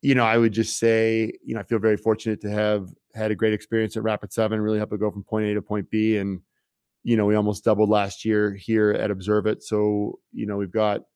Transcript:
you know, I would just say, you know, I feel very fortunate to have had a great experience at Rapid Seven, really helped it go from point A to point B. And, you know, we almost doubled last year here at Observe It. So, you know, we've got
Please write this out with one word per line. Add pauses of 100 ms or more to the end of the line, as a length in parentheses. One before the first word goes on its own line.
you
know,
I
would
just
say, (140)
you
know,
I
feel
very
fortunate
to
have (260)
had
a
great
experience
at
Rapid
Seven,
really
helped
it
go
from
point
A
to
point
B.
And, (600)
you
know,
we
almost
doubled
last
year
here
at
Observe
It.
So, (140)
you
know,
we've
got (140)